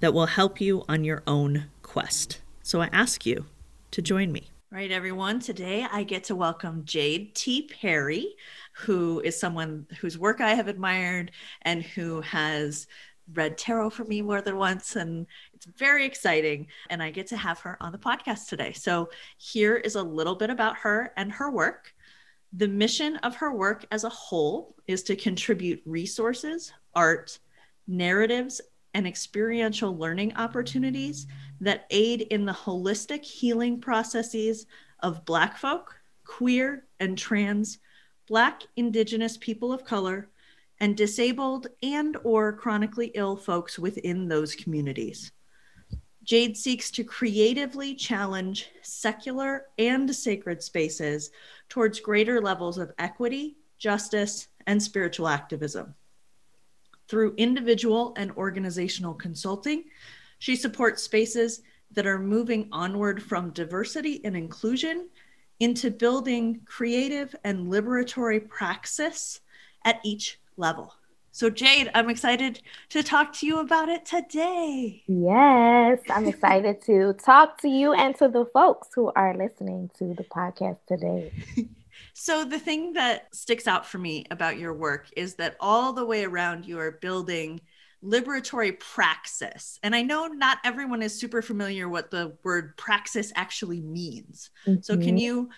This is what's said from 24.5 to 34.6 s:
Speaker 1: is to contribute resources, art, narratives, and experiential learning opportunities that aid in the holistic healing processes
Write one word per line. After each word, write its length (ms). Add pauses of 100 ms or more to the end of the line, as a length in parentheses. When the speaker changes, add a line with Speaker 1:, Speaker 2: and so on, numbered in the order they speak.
Speaker 1:
is 180
to 120
contribute 680
resources, 880 (220)
art, 440 (500)
narratives, 720 (340)
and 140
experiential 880
learning 400
opportunities 880 (340)
that 300
aid 320
in 220
the 80
holistic 720
healing 560
processes 840 (340)